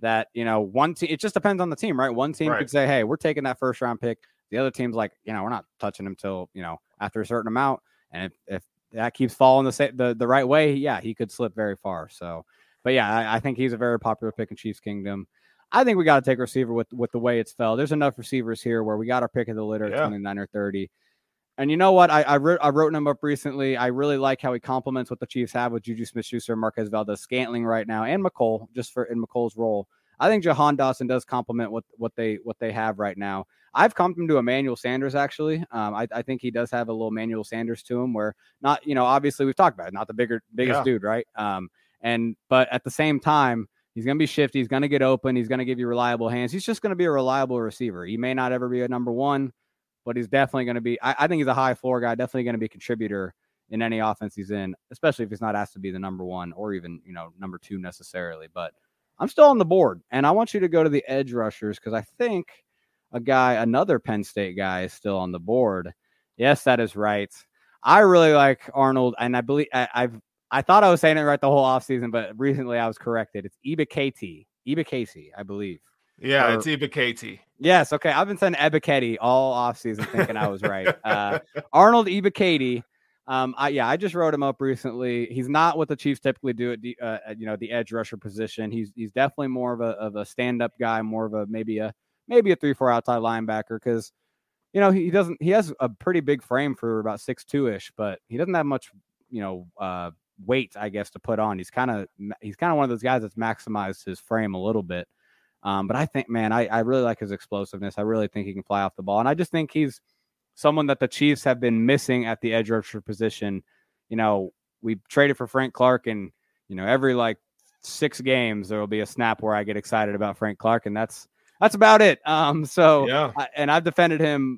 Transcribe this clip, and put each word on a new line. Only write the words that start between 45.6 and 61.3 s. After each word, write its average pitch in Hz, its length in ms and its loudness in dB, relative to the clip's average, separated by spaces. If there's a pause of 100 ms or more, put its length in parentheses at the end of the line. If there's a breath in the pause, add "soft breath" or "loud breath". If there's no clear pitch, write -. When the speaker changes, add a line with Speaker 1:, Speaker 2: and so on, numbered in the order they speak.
Speaker 1:
give 127 120 -4
you 123 100 -4
reliable 120 420 0
hands. 120 220 -4
He's 185 140 -8
just 226 160 -6
gonna 196 140 -4
be 175 100 0
a 165 60 2
reliable 131 500 0
receiver. 104 440 -6
He 104 120 -6
may 123 160 -2
not 127 180 -2
ever 127 180 -4
be 123 120 -2
a 123 60 -2
number 123 240 -4
one, 139 400 -2 (540)
but 120 100 -6
he's 120 120 -4
definitely 135 380 0
gonna 120 160 -4
be, 117 200 -4
I, 131 180 0
I 147 80 4
think 170 120 0
he's 139 80 0
a 131 60 2
high 131 200 2
floor 127 260 -2
guy, 117 160 -2
definitely 123 280 -4
gonna 120 140 -2
be 110 100 -4
a - 20 -20
contributor 104 640 -6 (360)
in 110 120 -4
any 113 180 -2
offense 107 360 -4
he's 98 160 -10
in, 95 240 -6 (160)
especially 131 320 -2
if 104 60 -6
he's 104 120 -12
not 107 140 -2
asked 104 180 -6
to 98 60 -18
be 95 120 -8
the 92 80 -8
number 92 240 -8
one 90 300 -10
or 101 200 -8
even, 85 320 -12
you 92 80 -20
know, 85 260 -16
number 95 180 -12
two 98 220 -12
necessarily. 87 760 -12
But 85 200 -10 (460)
I'm 185 100 -2
still 302 160 8
on 277 140 8
the 185 60 4
board, 156 360 4 (100)
and 135 140 2
I 151 60 6
want 220 220 0
you 208 80 -2
to 185 60 2
go 160 160 2
to 156 60 2
the 143 180 0
edge 135 260 -4